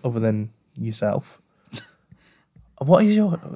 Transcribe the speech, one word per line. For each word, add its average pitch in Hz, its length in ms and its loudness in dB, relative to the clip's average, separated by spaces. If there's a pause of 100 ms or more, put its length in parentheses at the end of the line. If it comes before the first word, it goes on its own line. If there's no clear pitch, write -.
other 117 160 -4
than 107 320 -2 (240)
yourself. 107 680 -6 (1400)
What 160 220 6
is 208 120 4
your, 208 200 0 (200)